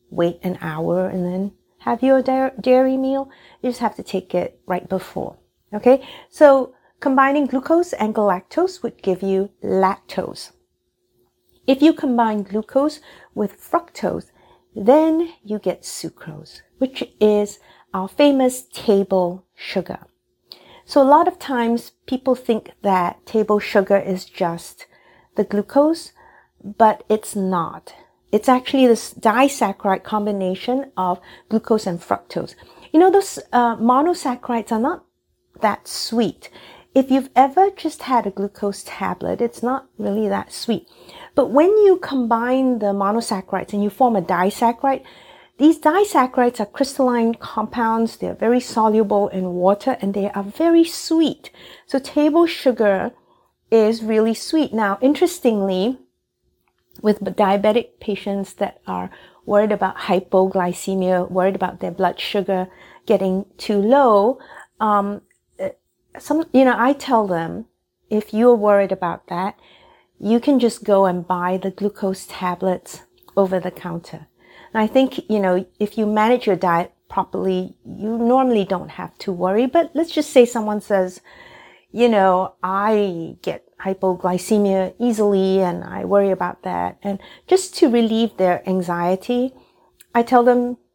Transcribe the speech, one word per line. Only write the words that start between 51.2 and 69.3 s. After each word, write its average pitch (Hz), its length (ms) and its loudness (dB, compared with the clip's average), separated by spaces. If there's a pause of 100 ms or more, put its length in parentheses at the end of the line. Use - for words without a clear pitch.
So 269 100 -4
table 294 480 2
sugar 220 640 0 (600)
is 226 320 2
really 220 320 2
sweet. - 380 -2
Now, 208 280 -2
interestingly, 226 960 0 (1040)
with 208 220 0
b-, 190 80 -6
diabetic 208 680 0
patients 196 540 -6
that - 320 -8
are 180 240 -8 (380)
worried 208 240 2
about 190 260 -4
hypoglycemia, 185 1300 0
worried 185 240 0
about 185 240 -6
their 180 120 -8
blood 180 280 -2
sugar 185 480 -4 (400)
getting 190 380 0 (120)
too 208 240 -2
low, 233 560 4 (420)
um, 202 420 -2 (380)
uh, 190 100 -6 (500)
some, 311 340 -4
you 262 120 6
know, 247 120 2
I 254 160 2
tell 247 320 0
them, 175 400 -6 (460)
if 214 200 -4
you're 233 240 6
worried 202 360 2
about 180 360 -6
that, 180 320 -8 (600)